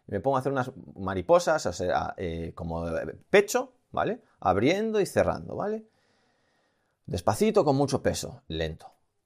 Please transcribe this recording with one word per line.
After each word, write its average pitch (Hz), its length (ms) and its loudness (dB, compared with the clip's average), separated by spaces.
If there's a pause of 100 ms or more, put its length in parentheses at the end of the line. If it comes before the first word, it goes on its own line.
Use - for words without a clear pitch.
y - 60 -14
me 101 80 -2
pongo 135 160 0
a 131 40 0
hacer 139 120 -2
unas 127 180 -2 (240)
mariposas, 151 720 2
o 90 60 -2
sea, 82 440 -2
eh, 82 380 -6
como 82 300 -6 (440)
pecho, 208 440 2 (180)
¿vale? 160 320 -2 (160)
Abriendo 185 600 2
y 175 60 2
cerrando, 87 500 0
¿vale? 214 300 -6 (1200)
Despacito, 196 580 2
con 143 100 4
mucho 135 280 0
peso, - 440 -4
lento. 80 460 -6 (340)